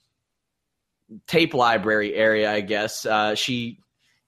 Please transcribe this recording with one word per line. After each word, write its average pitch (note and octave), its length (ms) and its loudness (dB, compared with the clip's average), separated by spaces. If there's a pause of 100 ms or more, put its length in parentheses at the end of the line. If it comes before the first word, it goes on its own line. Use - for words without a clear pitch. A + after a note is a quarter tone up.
(1300)
tape E3 260 2
library G#2+ 600 2
area, G#2+ 360 2
I G#2 100 -2
guess. G#2 440 -4
Uh, G#2+ 300 0
she, A#2+ 440 -6 (480)